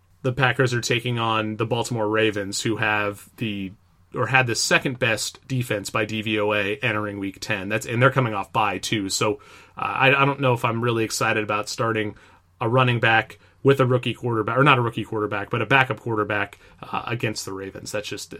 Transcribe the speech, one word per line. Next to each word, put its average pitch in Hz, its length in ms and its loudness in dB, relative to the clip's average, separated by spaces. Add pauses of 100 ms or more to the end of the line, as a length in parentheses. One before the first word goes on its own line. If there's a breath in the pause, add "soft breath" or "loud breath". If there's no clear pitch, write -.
(220)
the 127 100 0
Packers 127 420 2
are 120 60 0
taking 120 400 -2
on 110 340 0
the 110 120 -2
Baltimore 113 420 -2
Ravens, 104 540 0
who 107 160 -2
have 104 580 -2
the, 101 340 -4 (420)
or 120 140 -2
had 127 220 4
the 110 80 -2
second 151 420 0
best - 480 -2
defense 120 440 -4
by 110 140 -2
D 107 180 -4
V 107 180 -2
O 104 120 2
A 104 260 0
entering 107 420 -4
week 98 200 -6
ten. 98 280 -4
That's, 110 180 -2
and 117 160 0
they're 131 80 8
coming 127 240 0
off 98 180 -6
bye 101 260 0
too. 98 300 -2
So, 107 260 0 (440 loud breath)
uh, - 40 -6
I, 135 400 4
I - 20 6
don't 139 160 0
know 127 140 4
if 120 100 0
I'm 117 180 0
really 113 220 2
excited 110 400 0
about 104 240 -2
starting 110 480 -2 (440 soft breath)
a 117 80 -2
running 123 300 4
back 113 400 2 (240 soft breath)
with 135 160 6
a 131 80 4
rookie 123 280 0
quarterback, 117 440 -2
or 135 60 6
not 143 140 8
a 120 40 2
rookie 113 220 -2
quarterback, 104 440 -4
but 117 140 -2
a 107 40 -2
backup 131 340 2
quarterback, 104 580 -4 (240 soft breath)
uh, - 240 -6
against 117 380 -4
the 98 80 -10
Ravens. 95 400 -12
That's 104 160 -8
just - 320 -12